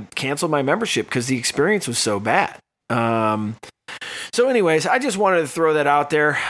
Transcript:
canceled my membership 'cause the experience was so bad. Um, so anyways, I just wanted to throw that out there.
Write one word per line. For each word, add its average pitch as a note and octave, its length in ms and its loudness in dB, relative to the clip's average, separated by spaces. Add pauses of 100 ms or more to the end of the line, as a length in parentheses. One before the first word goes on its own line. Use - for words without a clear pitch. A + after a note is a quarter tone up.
(140)
canceled C#3+ 380 -4
my D3 100 2
membership D3 480 -2
'cause B2 160 -2
the C3 140 0
experience F3 480 0
was A#2+ 100 -4
so G#2 220 -2
bad. A#2+ 400 -2 (300)
Um, A2+ 680 0 (760)
so B3 160 2
anyways, E3+ 380 2
I B3 140 2
just B3 180 -2
wanted F#3+ 240 4
to D3+ 60 -2
throw D#3+ 260 2
that D3+ 140 2
out C#3+ 220 2
there. D3+ 280 2 (120)